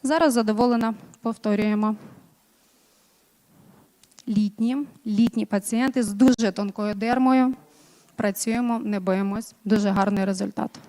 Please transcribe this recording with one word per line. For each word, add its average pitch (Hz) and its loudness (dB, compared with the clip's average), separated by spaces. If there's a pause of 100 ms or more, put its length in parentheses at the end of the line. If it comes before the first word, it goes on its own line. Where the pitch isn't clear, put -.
Зараз 311 2
задоволена, 226 2 (260)
повторюємо. 214 0 (2250)
Літні, 226 0 (200)
літні 214 0
пацієнти 240 -2
з 202 -4
дуже 226 4
тонкою 208 -6
дермою. 254 2 (600)
Працюємо, 226 -2
не 208 -4
боїмось. 196 -4 (100)
Дуже 208 2
гарний 196 0
результат. 202 -6